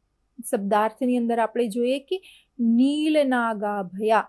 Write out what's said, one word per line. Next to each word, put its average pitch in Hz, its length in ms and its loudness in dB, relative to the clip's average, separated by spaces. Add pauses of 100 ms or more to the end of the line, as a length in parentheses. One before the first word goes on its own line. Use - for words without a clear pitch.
(500)
શબ્દાર્થની 220 640 0
અંદર 233 220 -2
આપણે 240 280 -2
જોઈએ 247 320 -2
કે 370 240 -8 (380)
નીલ 285 680 2
નાગા 214 540 -2
ભયા 202 460 0